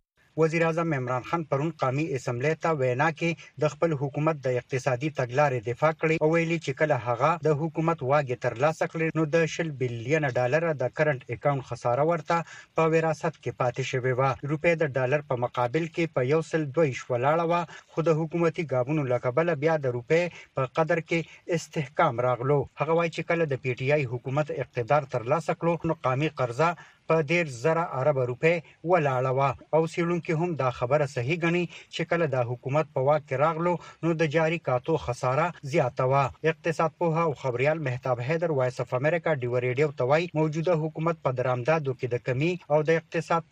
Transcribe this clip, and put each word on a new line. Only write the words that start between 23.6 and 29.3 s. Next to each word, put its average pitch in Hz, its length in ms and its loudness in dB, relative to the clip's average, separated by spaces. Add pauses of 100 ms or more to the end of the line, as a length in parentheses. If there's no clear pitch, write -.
پی 127 160 -2
ټی 131 160 -2
آی 147 160 0
حکومت 139 460 -4
اقتدار 131 580 0
ترلاسه 143 440 -2
کړو، 170 140 0 (180)
نو 151 60 -4 (100)
قومي 143 220 0 (120)
قرضه 127 280 0 (380)
په 160 220 4
دېرش 170 200 0 (140)
زره 160 180 2 (160)
اربه 135 320 2
روپۍ 160 260 2 (340)
ولاړه 131 480 2